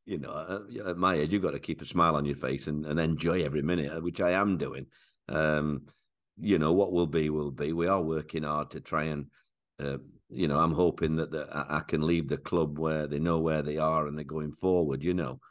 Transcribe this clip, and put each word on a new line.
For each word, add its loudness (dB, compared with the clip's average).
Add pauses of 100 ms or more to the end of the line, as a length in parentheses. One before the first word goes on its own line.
you -6
know, -8
uh, -8
at 0
my 4
age, 2
you've 2
gotta 0
keep -6
a -12
smile 4
on 2
your 0
face -4
and, -4
and 0
enjoy 2
every -2
minute, 0
uh, -6
which -6
I 4
am 2
doing. -6 (420)
Um, 2 (580)
you 4
know, 4
what 4
will 2
be, 0
will -2
be. -4
We 0
are 2
working -4
hard -4
to -10
try -2
and, -4 (520)
uh, -4 (300)
you 0
know, 2
I'm 4
hoping 2
that, -2
that -6
I, -4
I 0
can 0
leave 2
the -2
club -2
where 0
they -2
know 2
where 2
they -4
are 0
and -6
they're -8
going -6
forward, 0
you 2
know. -2 (120)